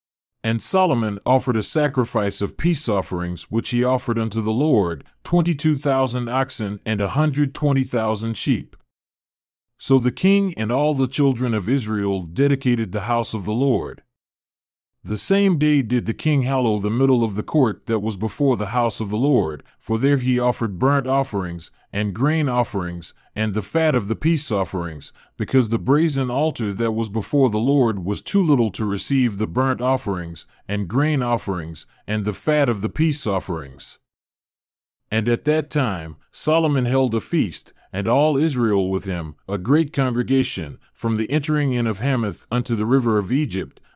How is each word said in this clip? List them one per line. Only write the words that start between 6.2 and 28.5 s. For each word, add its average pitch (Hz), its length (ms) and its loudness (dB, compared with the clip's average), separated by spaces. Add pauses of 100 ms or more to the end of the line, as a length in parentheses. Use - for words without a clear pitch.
oxen 117 580 -2
and 107 140 -2
a 101 80 0
hundred 143 440 0
twenty 139 300 2
thousand 110 540 -2
sheep. - 400 -2 (1000)
So - 220 4
the 120 140 2
king 196 440 2
and 110 140 -2
all 147 240 2
the 131 140 0
children 127 460 0
of 98 140 -2
Israel 107 540 0
dedicated 120 720 0
the 101 200 -4
house 120 220 -2
of 104 100 -6
the 104 80 -2
Lord. 110 500 0 (1040)
The 104 120 -2
same 196 400 2
day 147 240 4
did 113 240 0
the 110 80 -2
king 147 280 0
hallow 123 360 0
the 101 100 -2
middle 127 340 2
of 110 120 -2
the 104 80 -2
court 120 440 0
that 113 140 0
was 104 160 -4
before 113 400 0
the 98 120 -6
house 120 320 -2
of 104 100 -4
the 104 80 0
Lord, 107 440 2 (160)
for 113 200 -2
there 139 180 4
he 123 240 0
offered 120 380 -2
burnt 135 280 2
offerings, 98 640 -2 (220)
and 104 220 -2
grain 147 340 2
offerings, 92 640 -4 (240)
and 110 160 -2
the 101 80 0
fat 160 340 0
of 101 140 0
the 107 80 -2
peace 160 340 0
offerings, 87 600 -4 (240)
because 117 320 2
the 113 100 0
brazen 135 520 2
altar 127 420 -2
that 113 200 -2
was 110 180 -2
before 113 400 2
the 104 80 0
Lord 120 400 2
was 92 240 -4
too 202 200 2
little 131 280 2